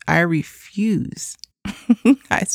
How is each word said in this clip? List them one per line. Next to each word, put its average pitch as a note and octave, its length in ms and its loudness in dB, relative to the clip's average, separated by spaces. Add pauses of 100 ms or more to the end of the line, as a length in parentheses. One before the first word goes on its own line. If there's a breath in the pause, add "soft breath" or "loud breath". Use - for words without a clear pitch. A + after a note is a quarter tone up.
I D#3+ 140 2
refuse. - 1160 -4 (160)
<laughs> - 760 0
I, - 240 -2